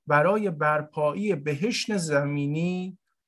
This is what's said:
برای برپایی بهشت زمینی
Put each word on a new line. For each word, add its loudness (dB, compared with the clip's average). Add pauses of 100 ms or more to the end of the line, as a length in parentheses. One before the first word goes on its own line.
برای 4
برپایی 0
بهشت -2
زمینی -2 (300)